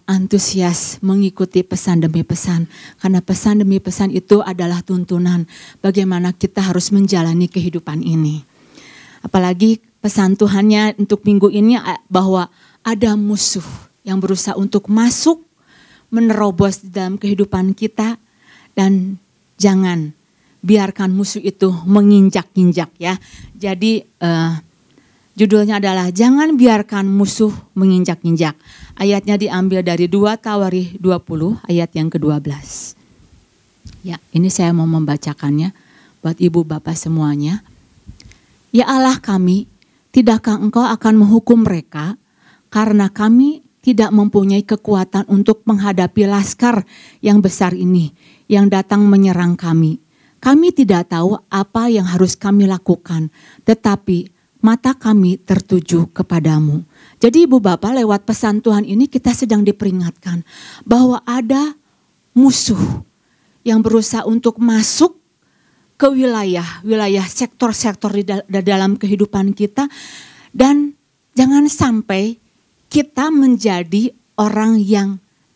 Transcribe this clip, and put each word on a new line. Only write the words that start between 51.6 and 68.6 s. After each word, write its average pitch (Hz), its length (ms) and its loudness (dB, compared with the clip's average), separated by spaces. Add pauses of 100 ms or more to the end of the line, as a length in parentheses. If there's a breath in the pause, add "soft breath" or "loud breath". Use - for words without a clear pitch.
yang 202 160 0
harus 180 320 0
kami 196 320 2
lakukan, 170 640 -4 (320 soft breath)
tetapi 196 640 0 (320)
mata 240 320 2
kami 196 480 0
tertuju 170 720 -2
kepadamu." 156 760 0 (320 soft breath)
Jadi 269 320 4
Ibu 254 80 4
Bapak, 202 400 -2
lewat 208 240 0
pesan 208 400 -2
Tuhan 214 240 0
ini 226 240 0
kita 247 240 -2
sedang 208 320 0
diperingatkan 180 800 -4 (400 loud breath)
bahwa 247 400 2
ada 269 480 -2 (640)
musuh 247 420 2 (880)
yang 220 160 2
berusaha 220 460 0
untuk 226 340 -2
masuk 226 560 0 (800)
ke 277 160 4
wilayah, 202 720 -2
wilayah 202 400 0
sektor-sektor 220 880 -4
di 202 140 -2
dal-, 202 180 -6
di 196 160 -4